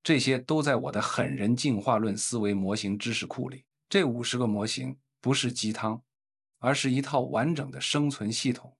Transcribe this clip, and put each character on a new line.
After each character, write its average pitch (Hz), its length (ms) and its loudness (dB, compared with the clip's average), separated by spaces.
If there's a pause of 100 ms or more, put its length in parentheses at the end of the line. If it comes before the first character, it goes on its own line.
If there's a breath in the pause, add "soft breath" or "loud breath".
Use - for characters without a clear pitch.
这 156 180 4
些 131 180 2
都 156 240 0
在 143 140 2
我 - 160 -2
的 104 100 0
狠 - 320 0
人 110 220 2
进 127 240 0
化 117 180 2
论 107 200 0
思 120 200 -4
维 101 160 0
模 98 220 0
型 101 220 -2
知 113 160 -4
识 101 120 -4
库 123 220 -6
里。 131 160 -14 (240)
这 196 160 4
五 120 180 0
十 120 160 -2
个 123 80 2
模 104 220 0
型 131 300 -6 (240)
不 127 120 2
是 131 160 0
鸡 107 220 -2
汤， 110 320 -4 (560)
而 131 160 2
是 135 160 0
一 131 100 2
套 139 200 0
完 139 340 0
整 139 160 -6
的 127 80 -12
生 147 300 0
存 135 200 -2
系 120 220 0
统。 - 280 -8